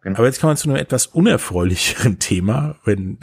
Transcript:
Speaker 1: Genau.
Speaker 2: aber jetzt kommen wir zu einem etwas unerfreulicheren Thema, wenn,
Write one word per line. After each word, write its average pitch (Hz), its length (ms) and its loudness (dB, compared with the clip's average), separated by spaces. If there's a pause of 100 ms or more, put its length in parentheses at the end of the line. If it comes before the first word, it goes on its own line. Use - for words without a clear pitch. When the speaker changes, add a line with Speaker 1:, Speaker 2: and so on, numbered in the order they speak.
Speaker 1:
Genau. 95 160 -4
Speaker 2:
aber 117 100 4
jetzt 135 140 -2
kommen 156 100 4
wir 147 60 0
zu - 120 -4
einem 135 80 2
etwas 135 300 -2
unerfreulicheren 101 1120 0
Thema, 117 640 -2
wenn, 98 400 -2